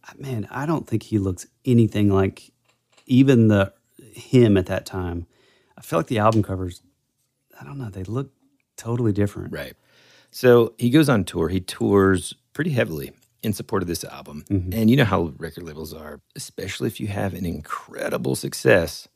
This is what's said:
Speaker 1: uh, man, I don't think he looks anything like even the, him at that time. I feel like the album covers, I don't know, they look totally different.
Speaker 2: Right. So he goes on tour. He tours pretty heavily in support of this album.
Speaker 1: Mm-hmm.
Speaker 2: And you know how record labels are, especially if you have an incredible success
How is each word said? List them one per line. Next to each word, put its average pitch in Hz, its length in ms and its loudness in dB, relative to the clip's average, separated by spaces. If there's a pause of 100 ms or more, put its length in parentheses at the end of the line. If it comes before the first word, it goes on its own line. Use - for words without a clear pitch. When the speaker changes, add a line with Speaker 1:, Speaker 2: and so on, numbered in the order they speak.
Speaker 1:
uh, - 100 -20
man, 127 340 -8
I 135 160 -8
don't 160 200 -2
think - 160 -4
he 107 140 -4
looks 95 300 -4 (180)
anything 107 440 4
like 95 420 0 (560)
even 127 400 6
the, 98 260 4 (400)
him 117 440 4
at 92 100 0
that 95 180 -6
time. 87 400 -8 (520)
I - 40 -20
feel 165 180 -2
like 160 80 -4
the 113 120 -2
album 107 240 2
covers, 92 380 -8 (800)
I - 60 -20
don't 143 120 -16
know, 123 120 -10
they 95 140 -12
look 123 280 -8 (460)
totally 117 340 0
different. 98 420 -2
Speaker 2:
Right. - 200 -12 (580)
So 120 460 4
he 120 120 0
goes 147 200 2
on 104 160 2
tour. 82 240 -4
He 95 100 -2
tours 95 760 0 (200)
pretty 160 180 -4
heavily 82 400 -4 (300)
in 107 120 -4
support - 280 -6
of 87 60 -6
this 87 160 -6
album. 73 460 -18
Speaker 1:
Mm-hmm. 92 240 -2
Speaker 2:
And 110 160 2
you 127 60 6
know 143 80 4
how 87 340 0
record 82 260 -12
labels 78 300 -14
are, 76 280 -16 (140)
especially - 520 -10
if 110 120 -8
you 110 80 -6
have 101 260 -6
an 90 120 -8
incredible - 920 -6
success - 800 0